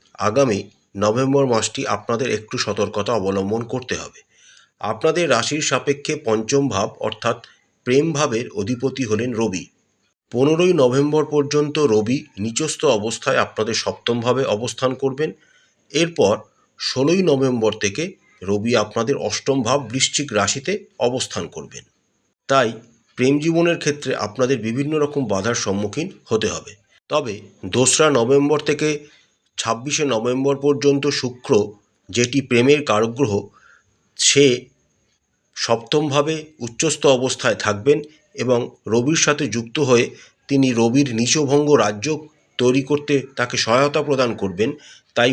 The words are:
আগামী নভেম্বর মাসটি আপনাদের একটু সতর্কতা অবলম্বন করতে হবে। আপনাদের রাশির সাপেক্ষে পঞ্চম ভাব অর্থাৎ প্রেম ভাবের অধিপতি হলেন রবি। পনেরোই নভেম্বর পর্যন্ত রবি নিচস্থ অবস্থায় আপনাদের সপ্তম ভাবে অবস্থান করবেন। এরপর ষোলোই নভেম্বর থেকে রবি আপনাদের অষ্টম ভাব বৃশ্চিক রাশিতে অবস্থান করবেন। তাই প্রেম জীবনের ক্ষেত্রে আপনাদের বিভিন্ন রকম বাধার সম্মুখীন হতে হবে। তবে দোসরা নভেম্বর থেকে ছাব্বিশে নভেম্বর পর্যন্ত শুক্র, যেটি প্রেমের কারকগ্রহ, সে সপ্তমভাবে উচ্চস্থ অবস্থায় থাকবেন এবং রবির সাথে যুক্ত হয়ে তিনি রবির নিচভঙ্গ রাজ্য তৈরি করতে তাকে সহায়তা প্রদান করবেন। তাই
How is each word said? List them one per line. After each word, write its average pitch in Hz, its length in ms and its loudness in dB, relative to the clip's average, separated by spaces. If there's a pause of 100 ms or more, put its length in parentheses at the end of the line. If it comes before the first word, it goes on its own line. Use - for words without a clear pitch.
(180)
আগামী 107 400 2 (360)
নভেম্বর 131 520 2
মাসটি 113 400 -2
আপনাদের 117 440 -4
একটু 107 280 -6
সতর্কতা 104 560 -2
অবলম্বন 98 500 -2
করতে 120 320 -8
হবে। - 240 -14 (600)
আপনাদের 156 480 0
রাশির 127 340 0
সাপেক্ষে 143 520 -2 (100)
পঞ্চম 113 440 2
ভাব 104 200 -2 (120)
অর্থাৎ 113 360 -4 (500)
প্রেম 139 260 4
ভাবের 123 400 -2
অধিপতি 123 520 -4
হলেন 110 280 -2
রবি। 104 320 -2 (680)
পনেরোই 160 420 4
নভেম্বর 143 520 2
পর্যন্ত 147 500 0 (100)
রবি 110 320 2 (200)
নিচস্থ 113 420 -4 (100)
অবস্থায় 113 540 0
আপনাদের 110 320 -4
সপ্তম 120 440 -4
ভাবে 123 260 0
অবস্থান 120 480 -2
করবেন। 135 360 -4 (640)
এরপর 147 420 2 (460)
ষোলোই 160 420 0
নভেম্বর 131 560 2
থেকে 104 260 -4 (380)
রবি 104 340 -2
আপনাদের 113 440 -2
অষ্টম 120 420 -4
ভাব 127 160 0 (100)
বৃশ্চিক 135 440 -2
রাশিতে 104 400 -2 (260)
অবস্থান 120 500 -4
করবেন। - 360 -18 (640)
তাই 135 200 4 (500)
প্রেম 131 220 4
জীবনের 165 380 0
ক্ষেত্রে 143 400 -4
আপনাদের 123 420 0
বিভিন্ন 131 380 -4
রকম 147 280 -2
বাধার 104 300 -2
সম্মুখীন 107 520 -4 (160)
হতে 110 240 -2
হবে। 82 240 -10 (380)
তবে 139 240 -4 (320)
দোসরা 127 440 4
নভেম্বর 143 500 2
থেকে 151 280 -2 (720)
ছাব্বিশে 135 480 -4
নভেম্বর 127 520 0
পর্যন্ত 139 520 2
শুক্র, 127 420 -4 (560)
যেটি 117 340 0
প্রেমের 127 420 4
কারকগ্রহ, 113 480 0 (840)
সে - 280 4 (1120)
সপ্তমভাবে 147 800 0 (240)
উচ্চস্থ 120 500 -4
অবস্থায় 127 520 2
থাকবেন 110 380 2 (380)
এবং 123 220 0 (280)
রবির 120 360 0
সাথে 147 260 2
যুক্ত 113 320 -6
হয়ে 127 260 4 (400)
তিনি 135 260 4
রবির 117 420 2
নিচভঙ্গ 143 600 2
রাজ্য 107 300 2 (520)
তৈরি 127 240 4
করতে 147 320 -2 (220)
তাকে 123 220 -4
সহায়তা 143 440 2
প্রদান 131 340 0
করবেন। 98 340 -2 (440)
তাই 120 180 4